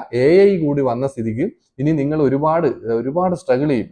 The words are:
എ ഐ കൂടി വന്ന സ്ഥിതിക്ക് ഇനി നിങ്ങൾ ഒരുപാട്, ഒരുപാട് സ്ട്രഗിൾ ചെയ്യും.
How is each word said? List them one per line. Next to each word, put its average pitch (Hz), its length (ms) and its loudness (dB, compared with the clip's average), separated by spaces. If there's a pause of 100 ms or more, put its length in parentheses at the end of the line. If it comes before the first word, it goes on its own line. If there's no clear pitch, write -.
(120)
എ 123 140 2 (140)
ഐ 202 180 6
കൂടി 143 240 0
വന്ന 127 240 -2
സ്ഥിതിക്ക് 113 380 -6 (340)
ഇനി 143 140 0
നിങ്ങൾ 151 300 0
ഒരുപാട്, 151 440 2 (260)
ഒരുപാട് 143 420 -2
സ്ട്രഗിൾ 135 340 0
ചെയ്യും. 127 240 -2